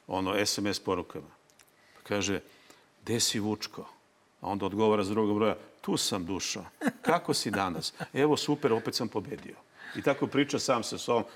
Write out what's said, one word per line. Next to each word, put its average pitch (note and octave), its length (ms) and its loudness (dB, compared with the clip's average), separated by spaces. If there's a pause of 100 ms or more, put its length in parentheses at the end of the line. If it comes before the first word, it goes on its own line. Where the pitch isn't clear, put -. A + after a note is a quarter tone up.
Ono, F#2+ 300 0
S G2+ 220 2
M G#2 80 -2
S G2 140 0
porukama. F2 460 -4 (680)
Pa - 80 -20
kaže, G2+ 380 0 (640)
„Gde A2 180 0
si, A2 200 2
Vučko?” G#2 420 -4 (580)
A - 80 -6
onda G2 180 -2
odgovara G#2 380 2
s F#2+ 40 -2
drugog G#2 280 2
broja, G#2+ 200 2 (240)
„Tu - 160 0
sam, F#2+ 280 -2
dušo. F2+ 400 -4 (380)
Kako D#3+ 320 2
si - 160 0
danas?” F#2+ 440 -2 (200)
„Evo, C#3+ 220 6
super, C#3+ 360 2
opet A2 220 0
sam A#2+ 140 -2
pobedio.” - 460 -8 (420)
I G2+ 60 -6
tako C#3+ 240 2
priča C#3 320 0
sam A#2+ 240 2
sa - 160 -6
sobom, A#2 260 2 (120)